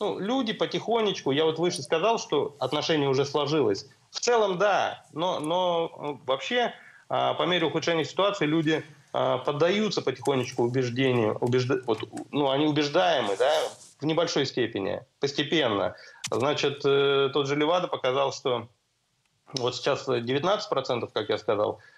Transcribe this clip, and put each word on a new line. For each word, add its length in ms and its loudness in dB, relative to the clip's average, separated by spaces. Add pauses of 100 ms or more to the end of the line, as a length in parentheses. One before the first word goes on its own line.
ну, 180 -2
люди 340 -2
потихонечку, 800 -2
я 120 2
вот 140 0
выше 240 -2
сказал, 360 2
что 420 -2
отношение 480 0
уже 160 2
сложилось. 640 0 (240)
В 100 -10
целом, 360 2
да, 460 0 (100)
но, 280 -2
но, 580 0
э, 280 -8
вообще, 460 0 (360)
а, 260 0
по 80 -2
мере 240 2
ухудшения 380 0
ситуации 420 0
люди, 380 0 (280)
а, 260 2
поддаются 640 0
потихонечку 600 -2
убеждению, 800 2
убежд-, 460 0
вот, 140 0 (320)
ну, 180 2
они 160 2
убеждаемы, 720 2
да, 140 4 (480)
в 60 -4
небольшой 400 0
степени, 560 -2 (180)
постепенно. 760 0 (360)
Значит, 540 0
э, 480 4
тот 140 0
же 100 -2
Левада 320 2
показал, 440 0
что 360 -4 (840)
вот 240 -2
сейчас 300 -2
девятнадцать 640 0
процентов, 420 -2
как 160 -4
я 100 0
сказал, 400 0 (200)